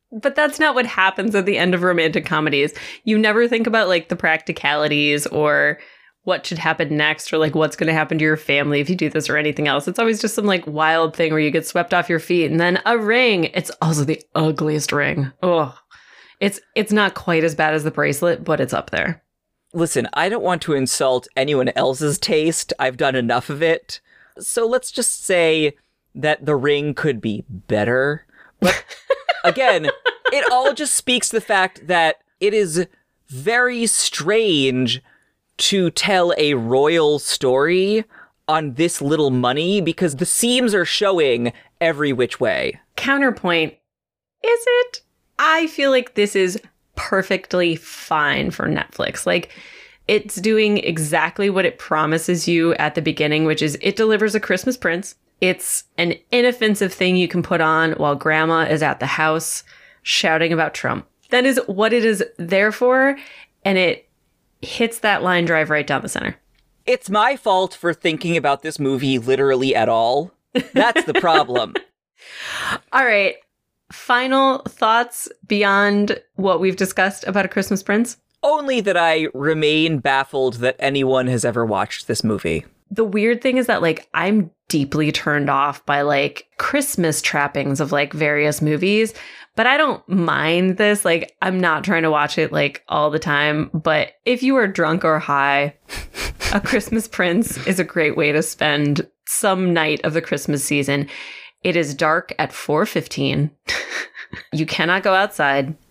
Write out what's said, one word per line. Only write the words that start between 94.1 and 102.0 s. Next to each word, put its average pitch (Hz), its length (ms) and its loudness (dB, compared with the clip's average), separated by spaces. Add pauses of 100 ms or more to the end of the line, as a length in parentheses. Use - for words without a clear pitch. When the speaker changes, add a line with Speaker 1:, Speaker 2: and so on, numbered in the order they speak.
Speaker 1:
if 247 160 0
you 269 140 2
are 226 120 2
drunk 170 380 -2
or 156 140 2
high, 143 560 0 (380)
<laughs> - 380 -6
A 202 80 2
Christmas 220 480 -2
Prince 175 600 -2
is 185 120 0
a 175 40 2
great 160 340 -2
way 147 140 2
to 151 100 2
spend 147 640 0 (200)
some 185 440 0
night 156 320 0
of 151 100 -2
the 165 80 0
Christmas 147 420 -4
season. 139 440 0 (560)
It 175 140 0
is 143 180 -2
dark 165 440 0